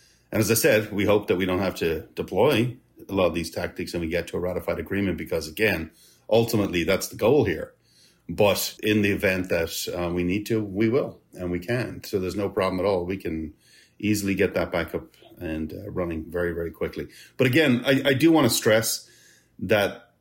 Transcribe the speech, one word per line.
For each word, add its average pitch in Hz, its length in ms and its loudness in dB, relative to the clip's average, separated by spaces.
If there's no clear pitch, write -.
And 110 80 0
as 107 120 2
I - 20 4
said, 110 380 2
we 98 140 -2
hope 104 220 4
that 92 100 2
we 92 100 0
don't 90 100 0
have 92 200 0
to 80 240 -2
deploy 120 640 0
a 98 40 -10
lot 95 120 2
of 82 80 2
these 82 160 -4
tactics 87 460 -8
and 87 60 -4
we 80 80 -4
get 85 180 -2
to 92 100 -6
a - 20 -2
ratified 87 380 -4
agreement 92 400 -2
because, 82 300 -6
again, 82 420 -2
ultimately 104 540 2
that's 92 240 0
the - 100 -12
goal 120 280 4
here. - 280 -4
But 92 540 2
in 107 180 2
the 101 100 2
event 92 380 0
that, 82 380 -2
uh, 87 160 -2
we 87 100 0
need 98 220 0
to, 110 180 -2
we 101 240 0
will - 320 -2
and 90 160 -8
we 87 80 -2
can. 98 460 -6
So 104 160 -2
there's 90 160 -4
no 101 120 -2
problem 92 320 0
at 90 60 0
all. 92 200 0
We 95 120 -4
can 80 380 -8
easily 98 380 0
get 92 180 2
that 85 180 -2
back 85 220 -4
up - 220 -8
and, 78 340 -6
uh, 98 160 -12
running 85 400 -6
very, 87 240 -2
very 82 160 -6
quickly. - 380 -8
But 131 100 4
again, 131 400 4
I, 135 180 4
I 139 80 4
do 147 180 6
wanna 139 200 6
stress - 580 2
that 98 640 0